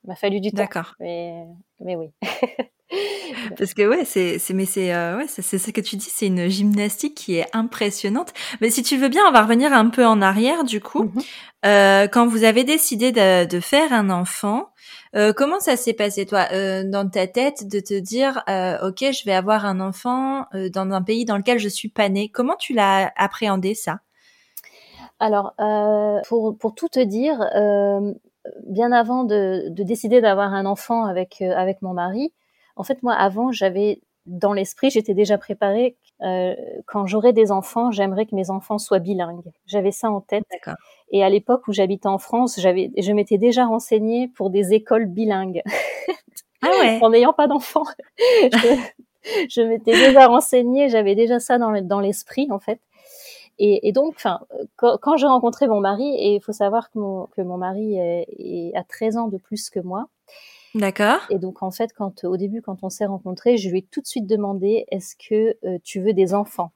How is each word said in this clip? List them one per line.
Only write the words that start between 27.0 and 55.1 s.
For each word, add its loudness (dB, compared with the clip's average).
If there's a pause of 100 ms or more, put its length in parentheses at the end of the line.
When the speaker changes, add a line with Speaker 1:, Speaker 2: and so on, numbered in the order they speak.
Speaker 1:
dire, 0 (160)
euh, 2 (540)
bien 0
avant 2
de, 0
de -8
décider 2
d'avoir 2
un -2
enfant -2
avec, -4
euh, 0
avec -2
mon -8
mari, -4 (460)
en -10
fait, -6
moi, 0
avant, 0
j'avais, -2 (240)
dans -2
l'esprit, -2
j'étais 0
déjà 2
préparée, -2 (240)
euh, -2 (320)
quand -4
j'aurai 4
des 4
enfants, -2
j'aimerais -2
que -8
mes -4
enfants -6
soient 0
bilingues. -6 (140)
J'avais -2
ça -4
en -2
tête. -4
Speaker 2:
D'accord. -12 (360)
Speaker 1:
Et 4
à 4
l'époque 0
où -4
j'habitais 0
en -2
France, -2
j'avais, 2
je 0
m'étais 2
déjà 4
renseignée 0
pour -4
des 2
écoles 2
bilingues. -4
<laughs> -8 (920)
Speaker 2:
Ah 2 (100)
ouais. 4
Speaker 1:
En 6
n'ayant 6
pas 4
d'enfants. 0 (340)
<laughs> - (240)
Je, 4 (720)
je 0
m'étais 0
déjà 10
renseignée, 4
j'avais 2
déjà 2
ça 0
dans 0
le, 0
dans -2
l'esprit, -2
en -4
fait. -6 (800)
Et, 4
et 0
donc, 0
enfin, -4 (120)
euh, -10 (120)
quand, 2
quand 0